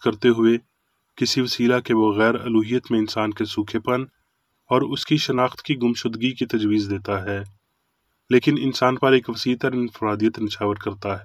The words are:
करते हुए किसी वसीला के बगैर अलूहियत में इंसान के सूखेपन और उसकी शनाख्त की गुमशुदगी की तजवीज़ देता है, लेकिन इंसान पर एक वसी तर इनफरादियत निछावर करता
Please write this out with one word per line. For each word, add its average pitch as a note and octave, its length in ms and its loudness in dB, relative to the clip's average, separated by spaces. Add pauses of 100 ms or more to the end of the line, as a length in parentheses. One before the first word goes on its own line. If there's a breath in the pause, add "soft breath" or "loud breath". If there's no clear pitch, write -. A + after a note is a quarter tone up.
करते A2+ 260 2
हुए A2+ 280 4 (600)
किसी C3 220 0
वसीला B2 400 2
के A#2+ 160 -2
बगैर A2 420 4
अलूहियत A#2+ 540 0
में A2+ 60 2
इंसान G#2+ 340 -2
के G#2 140 -4
सूखेपन B2 600 -4 (640)
और B2+ 160 2
उसकी D3+ 320 -2
शनाख्त B2+ 420 -2
की - 160 -4
गुमशुदगी A#2+ 560 -2
की A#2+ 140 -6
तजवीज़ G#2+ 420 0
देता G2 340 -4
है, G2 200 -6 (880)
लेकिन B2 300 4
इंसान B2+ 360 0
पर C3 180 4
एक B2+ 160 2
वसी B2 260 -4
तर B2+ 180 -4
इनफरादियत A2 640 -2
निछावर G2+ 400 -2
करता G2 460 -6